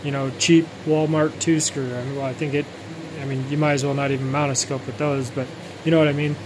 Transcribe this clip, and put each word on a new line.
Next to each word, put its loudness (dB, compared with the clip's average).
you -2
know, -2
cheap 6
Walmart 2
two 2
screw. -4
I -6
mean, -6
well, -4
I -2
think -4
it, 0
I -8
mean, -4
you 0
might 4
as 0
well 0
not 0
even -2
mount 0
a -2
scope -4
with -8
those, 0
but -4
you 2
know 8
what 8
I 4
mean. 0